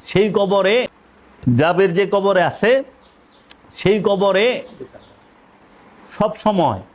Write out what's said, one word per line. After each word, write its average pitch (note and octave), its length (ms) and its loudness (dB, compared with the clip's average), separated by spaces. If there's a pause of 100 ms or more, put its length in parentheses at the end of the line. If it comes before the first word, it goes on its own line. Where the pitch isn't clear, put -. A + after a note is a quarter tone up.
সেই G3 280 0
কবরে, G3+ 540 0 (680)
জাবের F3 380 2
যে G3 180 0
কবরে G3 300 2
আছে, A#3+ 420 0 (920)
সেই G3+ 280 0
কবরে G3+ 600 0 (1600)
সব G#3+ 160 -2
সময় D#3+ 460 -2 (140)